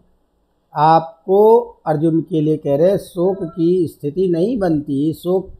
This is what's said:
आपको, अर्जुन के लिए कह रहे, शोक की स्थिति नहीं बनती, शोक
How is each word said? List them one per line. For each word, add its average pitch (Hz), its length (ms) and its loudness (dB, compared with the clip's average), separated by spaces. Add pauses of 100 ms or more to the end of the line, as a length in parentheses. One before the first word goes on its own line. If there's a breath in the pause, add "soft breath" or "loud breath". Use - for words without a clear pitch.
(760)
आपको, 190 800 2 (280)
अर्जुन 160 340 0
के 160 200 -4
लिए 151 160 0
कह 143 200 -2
रहे, 180 220 2
शोक 185 380 -4 (200)
की 175 300 0
स्थिति 147 420 -4
नहीं 185 300 0
बनती, 151 540 -2
शोक 180 480 -4